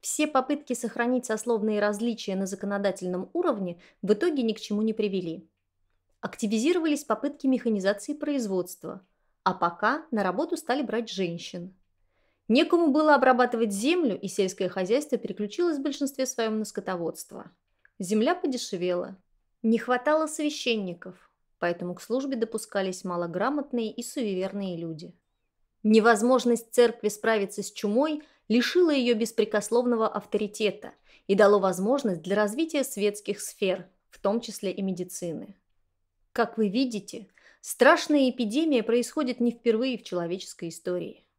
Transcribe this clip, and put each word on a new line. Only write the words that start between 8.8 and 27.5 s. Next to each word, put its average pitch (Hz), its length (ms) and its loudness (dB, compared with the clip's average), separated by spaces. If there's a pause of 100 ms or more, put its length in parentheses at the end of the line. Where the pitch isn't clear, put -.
а 185 100 0
пока 208 560 0
на 208 120 0
работу 240 340 -2
стали 277 260 -2
брать 226 260 -4
женщин. 175 680 -8 (760)
Некому 330 400 6
было 302 260 6
обрабатывать 240 580 4
землю, 254 460 0
и 196 100 -8
сельское 190 400 -2
хозяйство 220 500 0
переключилось 277 600 -2
в 277 40 -6
большинстве 277 440 -2
своём 220 320 -2
на 214 60 -2
скотоводство. 190 840 -8 (480)
Земля 214 360 2
подешевела. 190 840 -4 (460)
Не 226 160 2
хватало 294 480 0
священников, 220 1040 -4 (280)
поэтому 175 360 -2
к 170 60 -18
службе 269 360 -4
допускались 202 680 -4
малограмотные 208 840 -2
и 233 120 -10
суеверные 190 720 -4
люди. 165 380 -10 (680)
Невозможность 226 880 6
церкви 226 360 4
справиться 208 540 -2